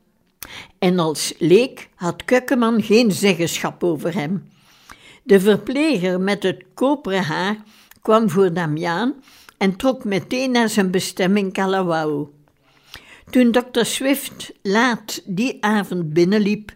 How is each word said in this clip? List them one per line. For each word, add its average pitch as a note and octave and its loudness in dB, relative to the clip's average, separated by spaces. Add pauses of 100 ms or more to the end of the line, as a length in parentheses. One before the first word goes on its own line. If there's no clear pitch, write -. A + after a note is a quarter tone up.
(800)
en F#3 2
als D#3 -2
leek F#3+ 2
had E3+ -6
Keukeman B3 2
geen A3 4
zeggenschap E3+ -2
over E3 -2
hem. E3 -6 (760)
De G3 6
verpleger G3+ 0
met G3 -2
het F#3 -2 (100)
koperen A#3+ 0
haar F3 -4 (440)
kwam A3 2
voor F3+ 2
Damiaan E3+ -2 (440)
en G3 0
trok C4 -2
meteen B3+ -4
naar A#3 2
zijn G3 0
bestemming F#3+ 0
Kalawao. D#3+ -2 (1000)
Toen B3 4
dokter A#3+ 0
Swift - -4
laat A3 -2
die G#3 -4
avond F#3 -2
binnenliep, G#3 2